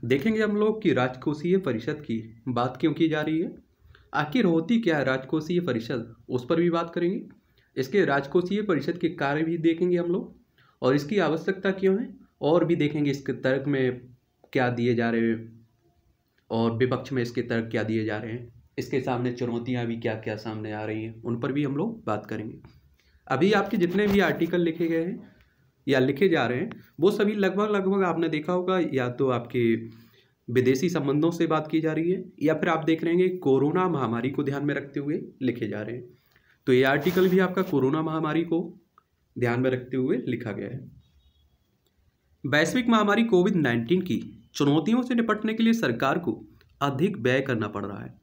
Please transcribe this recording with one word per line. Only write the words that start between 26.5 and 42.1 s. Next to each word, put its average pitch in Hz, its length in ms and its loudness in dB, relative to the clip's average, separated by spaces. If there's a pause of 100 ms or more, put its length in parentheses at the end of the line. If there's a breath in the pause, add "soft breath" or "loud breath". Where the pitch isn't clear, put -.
हैं, 214 100 -4 (300 loud breath)
वो 175 120 6
सभी 214 220 2
लगभग 202 380 0
लगभग 196 320 2
आपने 170 260 0
देखा 151 240 -2
होगा 180 260 0 (140)
या 127 180 0
तो 131 180 0
आपके 120 340 0 (840 loud breath)
विदेशी 127 420 2
संबंधों 151 420 2
से 170 160 -2
बात 156 200 0
की 160 140 0
जा 156 120 0
रही 165 180 0
है 190 120 -2 (180)
या 151 120 2
फिर 175 160 0
आप 156 160 0
देख 160 180 2
रहे 165 120 0
हैं 180 240 2
कोरोना 147 500 2
महामारी 120 400 0
को - 140 -2
ध्यान 139 220 -2
में 147 100 0
रखते 139 240 -6
हुए 147 200 -4 (220)
लिखे 117 260 -2
जा 104 140 -6
रहे 110 140 -8
हैं। 123 80 -12 (640 soft breath)
तो 131 60 6
ये 127 120 6
आर्टिकल 175 440 2
भी 185 100 4
आपका 185 240 0
कोरोना 143 380 0
महामारी 160 420 -2
को 170 180 -2 (760)
ध्यान 120 240 0
में 131 100 2
रखते 127 280 -4
हुए 139 200 0 (100)
लिखा 113 240 -4
गया 101 180 -8
है। 127 100 -10 (1600)